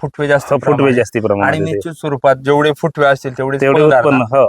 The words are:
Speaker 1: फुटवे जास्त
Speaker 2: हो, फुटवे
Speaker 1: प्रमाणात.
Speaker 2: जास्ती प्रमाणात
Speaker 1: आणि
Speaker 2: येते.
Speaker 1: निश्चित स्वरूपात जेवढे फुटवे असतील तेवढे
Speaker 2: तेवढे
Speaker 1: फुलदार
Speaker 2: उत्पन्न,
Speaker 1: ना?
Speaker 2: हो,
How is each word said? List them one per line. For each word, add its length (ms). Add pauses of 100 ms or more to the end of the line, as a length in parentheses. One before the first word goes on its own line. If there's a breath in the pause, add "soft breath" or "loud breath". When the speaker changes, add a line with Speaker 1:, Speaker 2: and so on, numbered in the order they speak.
Speaker 1:
फुटवे 260
जास्त 260
Speaker 2:
हो, 40
फुटवे 180
Speaker 1:
प्रमाणात. 220
Speaker 2:
जास्ती 220
प्रमाणात 280
Speaker 1:
आणि 100
Speaker 2:
येते. 140
Speaker 1:
निश्चित 200
स्वरूपात 440
जेवढे 420
फुटवे 280
असतील 320
तेवढे 240
Speaker 2:
तेवढे 200
Speaker 1:
फुलदार 180
Speaker 2:
उत्पन्न, 240
Speaker 1:
ना? 140
Speaker 2:
हो, 120